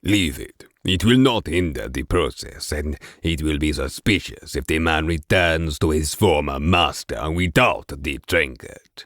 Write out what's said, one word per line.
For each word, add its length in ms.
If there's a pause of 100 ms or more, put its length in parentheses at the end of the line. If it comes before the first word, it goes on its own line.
Leave 360
it. 260 (200)
It 180
will 140
not 300
hinder 420
the 140
process, 680
and 260 (240)
it 220
will 140
be 160
suspicious 800
if 100
the 140
man 260
returns 760
to 100
his 260
former 440
master 720
without 680
the 280
trinket. 800